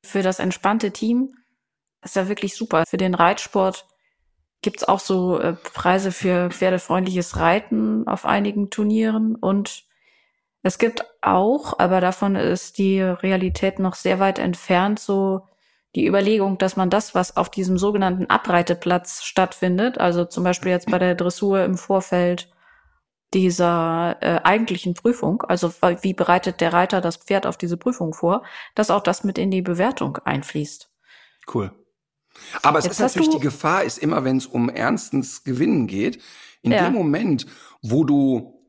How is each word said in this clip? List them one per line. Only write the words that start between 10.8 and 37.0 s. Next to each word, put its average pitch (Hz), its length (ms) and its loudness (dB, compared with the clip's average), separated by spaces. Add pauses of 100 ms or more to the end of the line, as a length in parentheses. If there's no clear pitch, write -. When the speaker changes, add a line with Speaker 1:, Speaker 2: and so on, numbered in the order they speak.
Speaker 1:
auch, 208 560 2
aber 180 220 4
davon 190 360 2
ist 185 420 -2
die 190 220 2
Realität 185 800 0
noch 185 160 0
sehr 185 260 0
weit 196 180 2
entfernt, 185 600 0
so 190 480 -2 (480)
die - 120 0
Überlegung, 196 520 2
dass 190 180 0
man 185 140 2
das, 208 240 0
was 180 220 -2
auf 170 140 0
diesem 185 280 0
sogenannten 190 480 0
Abreiteplatz 175 960 0
stattfindet, 185 760 0
also 175 260 2
zum 180 180 -6
Beispiel 180 300 0
jetzt 180 180 -2
bei 185 80 2
der 180 160 2
Dressur 185 500 0
im 185 140 0
Vorfeld 180 720 -2 (840)
dieser, 170 880 2
äh, 170 240 0
eigentlichen 190 500 2
Prüfung, 233 480 -2
also 175 380 -2
wa-, 175 220 2
wie 190 120 0
bereitet 180 460 2
der 165 120 2
Reiter 185 280 2
das 170 160 -2
Pferd 196 300 -2
auf 185 100 -4
diese 175 200 -4
Prüfung 175 380 -4
vor, 185 300 0 (300)
dass 214 160 2
auch 196 120 2
das 185 220 0
mit 196 140 -2
in 190 120 0
die 185 120 0
Bewertung 175 560 -2
einfließt. - 720 -6 (640)
Speaker 2:
Cool. 101 200 -4 (880)
Aber 156 160 4
es 151 60 0
Speaker 1:
Jetzt 185 100 -2
Speaker 2:
ist - 60 -4
Speaker 1:
hast 254 160 0
Speaker 2:
natürlich, 311 140 2
Speaker 1:
du 311 80 0
Speaker 2:
die 131 60 -8
Gefahr 156 400 0
ist - 140 -8
immer, 151 260 0
wenn's 131 220 0
um 120 220 -2
ernstens - 760 -4
Gewinnen 135 420 0
geht, 101 340 -4 (420)
in 240 100 2
Speaker 1:
Ja. 185 140 4
Speaker 2:
dem 185 60 2
Moment, 170 540 0 (360)